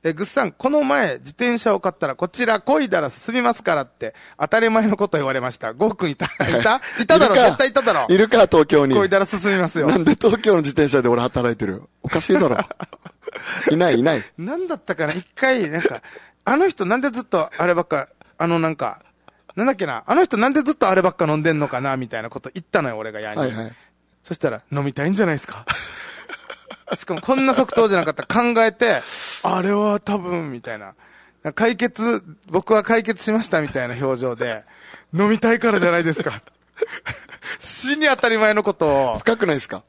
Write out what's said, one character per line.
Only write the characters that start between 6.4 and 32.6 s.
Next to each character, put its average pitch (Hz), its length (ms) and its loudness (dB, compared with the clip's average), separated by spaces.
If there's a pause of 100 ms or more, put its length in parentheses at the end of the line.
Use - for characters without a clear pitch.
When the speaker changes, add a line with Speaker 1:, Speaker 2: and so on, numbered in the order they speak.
Speaker 1:
た？ 220 180 2 (100)
Speaker 2:
<laughs> - 100 -6
Speaker 1:
い 226 60 -2
た 262 120 8
だ 277 80 6
ろ、 202 80 4
Speaker 2:
い - 20 8
る 247 60 8
か。 220 40 8
Speaker 1:
絶 165 100 2
対 269 120 4
い 214 40 -6
た 269 80 4
だ 226 120 2
ろ。 139 140 2
Speaker 2:
い 185 100 6
る 214 120 6
か、 226 160 8
東 151 220 4
京 147 180 6
に。 131 100 2
Speaker 1:
漕 202 100 4
い 185 40 -4
だ 196 80 2
ら 196 80 4
進 196 180 -6
み 196 140 2
ま 175 100 0
す 165 120 -4
よ。 147 80 0
Speaker 2:
な 208 100 2
ん 170 60 2
で 285 80 4
東 220 280 2
京 214 120 2
の 180 60 6
自 147 140 0
転 147 160 2
車 135 140 2
で 120 80 2
俺 120 120 2
働 123 300 0
い 110 60 -4
て 113 80 -4
る？ 95 180 -8 (200)
お - 60 -8
か 320 120 -2
し - 80 -6
い 392 40 6
だ 226 140 4
ろ。 127 100 2 (560)
Speaker 1:
<laughs> - 580 -8
Speaker 2:
い 151 40 2
な 170 140 2
い、 117 100 2
い 123 40 0
な 156 120 2
い。 104 80 -4 (140)
Speaker 1:
な 208 180 -8
ん 359 120 -6
だ 330 80 -6
っ - 40 -20
た - 160 -8
か 156 120 -4
な？ 156 60 -6
一 180 120 -8 (100)
回、 254 340 0
な 160 100 -4
ん - 20 -6
か、 - 220 -2 (420)
あ 240 100 2
の 359 140 2
人 - 160 -4
な 214 120 0
ん 262 40 -2
で 285 80 -2
ず 240 120 -6
っ - 20 -10
と 160 340 -2
あ 165 80 0
れ 175 80 2
ば 170 80 0
っ - 60 -6
か、 139 200 -4 (300)
あ 165 100 -2
の 170 120 2
な 160 100 0
ん 156 60 -6
か、 120 260 -6 (540)
な 196 80 -2
ん 254 40 2
だ 269 60 2
っ - 20 -2
け 185 120 -4
な、 120 180 -8
あ - 80 0
の 349 100 4
人 233 140 0
な 233 100 2
ん 277 60 0
で 302 80 2
ず 285 120 -2
っ - 20 0
と 208 120 2
あ 190 80 2
れ 185 60 4
ば 180 80 2
っ 180 60 -4
か 175 100 0
飲 151 120 0
ん 151 60 -4
で 165 80 2
ん 151 80 0
の 147 80 -2
か 127 140 -6
な、 135 160 -4
み 127 100 -8
た 113 120 -8
い 110 40 -8
な 117 60 -12
こ 131 100 -12
と - 140 -16
言 185 80 -10
っ - 40 -20
た 170 180 0
の 131 60 -4
よ、 110 80 -8
俺 110 140 -10
が 107 80 -10
ヤ 107 140 -8
ン - 20 -10
に。 - 40 -6
Speaker 2:
は 135 80 -2
い 120 40 -4
は 113 120 -4
い。 113 100 -6 (500)
Speaker 1:
そ - 120 -8
し - 20 -20
た 139 140 -2
ら、 104 100 -10 (100)
飲 139 140 -2
み 143 80 -4
た 147 140 -2
い - 20 0
ん 196 60 0
じ 208 80 2
ゃ - 20 4
な 165 60 0
い 147 40 0
で 131 40 -4
す - 80 -12
か？ - 220 -16
<laughs> - 60 -2 (1200)
し - 100 -16
か 180 100 -6
も 160 40 -8
こ 262 160 0
ん 269 100 2
な 262 80 2
即 254 200 0
答 226 160 4
じ 196 60 2
ゃ - 20 2
な 160 80 0
か 156 60 -2
っ - 20 -6
た。 - 100 -8
考 - 160 0 (240)
え 220 80 4
て、 214 300 0 (420)
あ 180 180 0
れ 196 120 0
は 208 260 0
多 208 180 -4
分、 175 360 -6
み 117 80 -14
た 117 120 -12
い 104 60 -12
な。 98 140 -18 (600)
解 226 220 2
決、 226 480 -2 (260)
僕 185 240 0